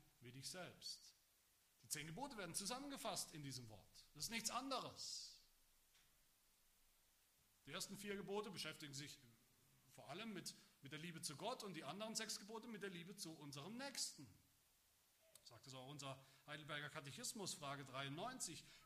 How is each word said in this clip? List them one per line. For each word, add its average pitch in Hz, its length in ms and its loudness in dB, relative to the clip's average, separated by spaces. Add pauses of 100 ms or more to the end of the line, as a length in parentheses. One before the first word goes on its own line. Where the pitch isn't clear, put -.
(200)
wie 120 100 -8
dich 135 200 -2
selbst.“ - 680 -4 (640)
Die 120 60 -16
zehn 151 180 4
Gebote 240 300 0
werden 180 180 2
zusammengefasst 240 800 2
in 156 100 -4
diesem 127 280 -2
Wort. - 420 -12
Das 147 120 0
ist - 60 2
nichts 226 200 4
anderes. 226 920 2 (2250)
Die 135 80 -8
ersten 190 240 0
vier 202 200 0
Gebote 202 340 2
beschäftigen 156 420 0
sich 135 260 -2 (760)
vor 123 160 -10
allem 208 240 0
mit 151 200 0 (280)
mit 143 100 -6
der 151 60 -2
Liebe 165 220 -2
zu 147 160 2
Gott 233 280 4
und 196 100 0
die 156 100 0
anderen 202 300 0
sechs 220 240 4
Gebote 220 300 -4
mit 214 140 -2
der 202 80 2
Liebe 170 260 -4
zu 160 220 -2
unserem 147 380 -2
Nächsten. 247 520 0 (1160)
Sagt 117 220 -14
es 131 80 -6
auch 131 140 -4
unser 139 300 -2 (280)
Heidelberger 147 440 0
Katechismus, 160 640 0
Frage 139 300 0
dreiundneunzig. 147 800 2 (220)